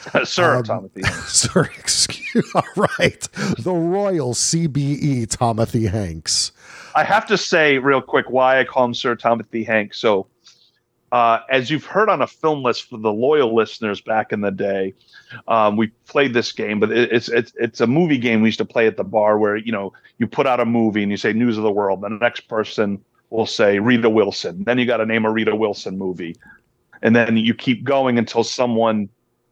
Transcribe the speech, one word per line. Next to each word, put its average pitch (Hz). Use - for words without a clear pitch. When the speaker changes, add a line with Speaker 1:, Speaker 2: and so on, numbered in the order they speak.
Speaker 1:
<laughs> 143
Sir 160
Speaker 2:
Um, 120
Speaker 1:
Timothy 95
Hanks. -
Speaker 2:
<laughs> -
Sir, -
excuse, -
<laughs> -
all 170
right. -
The 170
Royal 170
C 165
B 139
E, 135
Timothy 113
Hanks. 87
Speaker 1:
I 151
have 214
to 202
say 151
real 135
quick 131
why 131
I 127
call 127
him 120
Sir 120
Timothy 117
Hanks. 107
So, 101
uh, 117
as 131
you've 147
heard 214
on 160
a 117
film 151
list -
for 120
the 110
loyal 123
listeners 107
back 110
in 107
the 101
day, 98
um, 107
we 110
played 139
this 113
game, 104
but 110
it, 113
it's, 113
it's, 117
it's 113
a 113
movie 147
game 113
we 113
used 104
to 107
play 113
at 107
the 98
bar 107
where, 104
you 110
know, 98
you 117
put 139
out 123
a 120
movie 113
and 101
you 101
say, 107
"News 113
of 107
the 107
World." 98
The 101
next 110
person 104
will 110
say, 101
"Rita 113
Wilson." 98
Then 120
you 123
gotta 113
name 110
a 110
Rita 110
Wilson 104
movie. 90
And 117
then 113
you 113
keep 117
going 131
until 113
someone 113